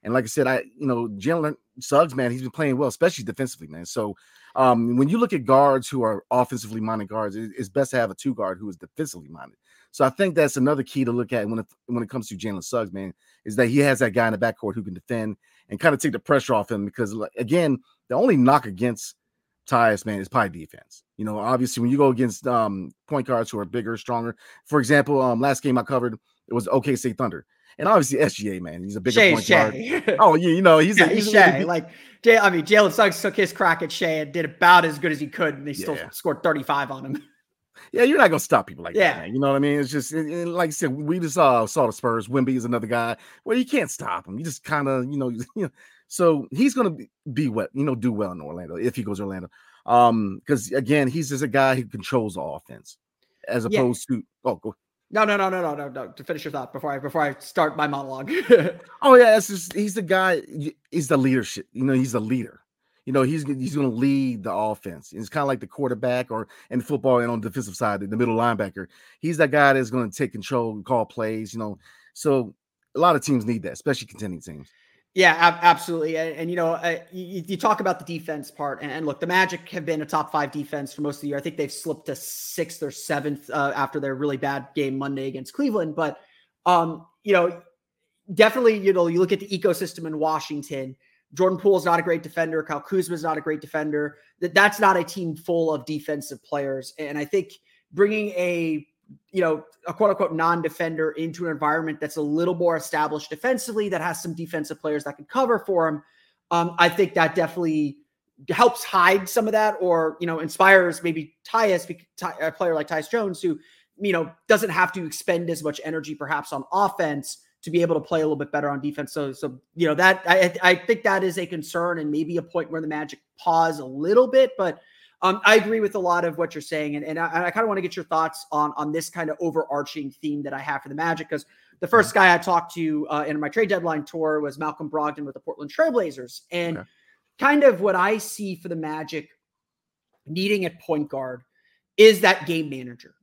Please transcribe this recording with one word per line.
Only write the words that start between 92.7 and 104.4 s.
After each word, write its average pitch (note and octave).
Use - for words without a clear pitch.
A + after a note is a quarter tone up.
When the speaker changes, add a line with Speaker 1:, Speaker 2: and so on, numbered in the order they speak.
Speaker 2:
Kuzma F3
is D#3
not D#3+
a D3+
great D#3
defender. D3+
That, F3
that's G3+
not G3
a F3
team E3+
full E3
of D3
defensive D3
players. C3+
And D3
I D3
think F#3+
bringing G#3
a, E3+
you F#3
know, D#3
a E3+
quote G3+
unquote F#3+
non-defender E3
into E3
an E3
environment D#3
that's D3+
a D#3+
little E3
more E3+
established D3+
defensively, G#3+
that F3
has E3+
some E3+
defensive D#3+